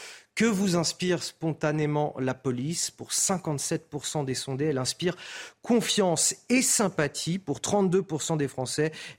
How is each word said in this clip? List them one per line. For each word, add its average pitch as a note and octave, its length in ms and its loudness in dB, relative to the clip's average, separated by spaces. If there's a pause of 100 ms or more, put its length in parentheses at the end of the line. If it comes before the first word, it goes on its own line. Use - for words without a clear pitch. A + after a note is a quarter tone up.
(340)
Que G#3+ 120 4
vous G3 300 2
inspire F3 460 0
spontanément D3+ 960 0
la C3 160 0
police ? C3 560 -4
Pour - 240 -12
cinquante-sept E3 760 -2
pour C#3+ 180 -8
cent D3+ 160 -2
des C3 100 -2
sondés, C3+ 340 -2
elle C#3 120 0
inspire E3 360 -2 (460)
confiance G3 720 4 (160)
et B3 140 4
sympathie. E3 760 0
Pour D3 240 -6
trente-deux F#3+ 400 4
pour D#3+ 220 -4
cent D#3+ 140 0
des C#3+ 100 2
Français, C#3 440 -2 (280)